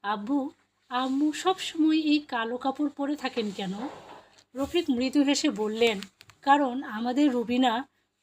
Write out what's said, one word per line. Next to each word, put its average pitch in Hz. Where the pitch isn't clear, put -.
"আব্বু, 220
আম্মু 262
সব 370
সময় 311
এই 302
কালো 240
কাপড় 269
পরে 285
থাকেন 247
কেন?" 190
রফিক 285
মৃদু 262
হেসে 277
বললেন, 214
"কারণ 277
আমাদের 247
রুবিনা 240